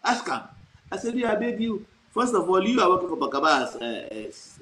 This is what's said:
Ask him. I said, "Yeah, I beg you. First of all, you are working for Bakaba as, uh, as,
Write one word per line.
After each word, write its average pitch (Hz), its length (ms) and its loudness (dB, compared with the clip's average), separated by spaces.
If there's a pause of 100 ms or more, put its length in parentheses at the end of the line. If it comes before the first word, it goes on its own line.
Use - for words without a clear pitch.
Ask 233 240 0
him. 131 140 -4 (500)
I 190 60 -4
said, 233 160 -4
"Yeah, 233 200 0
I - 20 2
beg 226 260 -2
you. 226 240 -4 (240)
First 247 240 0
of 175 160 2
all, 185 180 4
you 240 140 4
are 180 80 4
working 180 200 2
for 160 80 -4
Bakaba 139 500 2
as, - 80 -12
uh, 117 360 -8
as, - 500 -14